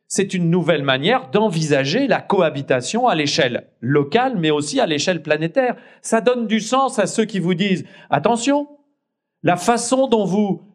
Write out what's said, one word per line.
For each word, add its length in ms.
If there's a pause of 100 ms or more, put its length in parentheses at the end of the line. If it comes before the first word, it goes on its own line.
C'est 260
une 160
nouvelle 340
manière 460
d'envisager 800
la 140
cohabitation 840
à 80
l'échelle 540 (100)
locale, 580
mais 140
aussi 300
à 40
l'échelle 380
planétaire. 540 (240)
Ça 180
donne 280
du 120
sens 400
à 80
ceux 160
qui 160
vous 140
disent : « 320 (240)
Attention, 580 (720)
la 140
façon 520
dont 180
vous 380 (120)